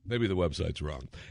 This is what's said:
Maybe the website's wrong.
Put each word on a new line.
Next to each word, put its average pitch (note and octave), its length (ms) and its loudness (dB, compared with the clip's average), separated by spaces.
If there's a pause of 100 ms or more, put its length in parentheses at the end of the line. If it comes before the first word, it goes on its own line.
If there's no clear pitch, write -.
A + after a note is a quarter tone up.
Maybe A#2 220 2
the F#2+ 100 2
website's D#2+ 460 2
wrong. D2 260 -6 (220)